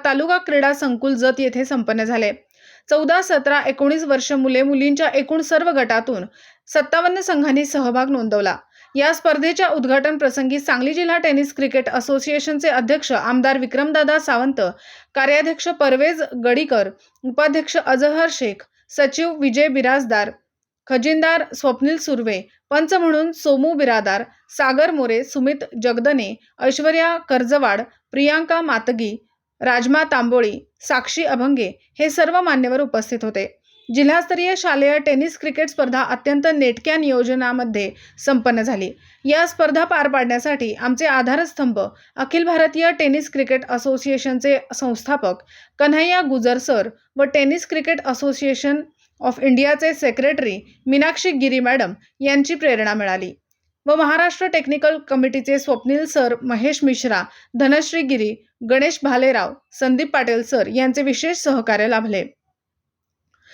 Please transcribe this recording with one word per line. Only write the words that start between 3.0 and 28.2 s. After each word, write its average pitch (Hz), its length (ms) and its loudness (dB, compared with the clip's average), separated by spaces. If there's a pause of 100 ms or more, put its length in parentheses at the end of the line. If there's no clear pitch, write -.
सतरा, 285 400 0
एकोणीस 285 420 0
वर्ष 277 280 0
मुले 262 300 2
मुलींच्या 285 460 2
एकूण 285 340 0
सर्व 330 280 0
गटातून 233 560 0 (420)
सत्तावन्न 339 520 0
संघांनी 294 460 0
सहभाग 262 440 0
नोंदवला. 214 480 0 (380)
या 285 180 2
स्पर्धेच्या 320 540 0
उद्घाटन 277 500 0
प्रसंगी 269 420 -2
सांगली 285 340 -2
जिल्हा 339 240 0
टेनिस 285 380 0
क्रिकेट 254 340 0
असोसिएशनचे 285 800 -2
अध्यक्ष 269 420 0
आमदार 254 460 0
विक्रमदादा 294 640 0
सावंत, 269 420 0 (520)
कार्याध्यक्ष 302 540 0
परवेज 294 540 2 (240)
गडीकर, 247 440 2 (340)
उपाध्यक्ष 294 540 0
अजहर 294 540 2
शेख, 214 320 -6 (260)
सचिव 302 440 0
विजय 285 340 2
बिराजदार, 254 640 0 (560)
खजिनदार 320 560 2 (120)
स्वप्नील 277 420 0
सुर्वे, 226 440 -4 (280)
पंच 311 240 0
म्हणून 330 380 2
सोमू 294 420 0
बिरादार, 226 500 0 (260)
सागर 285 420 2
मोरे, 247 320 -2
सुमित 269 320 -2 (260)
जगदने, 233 540 0 (240)
ऐश्वर्या 320 580 0
कर्जवाड, 254 640 0 (300)
प्रियांका 311 500 0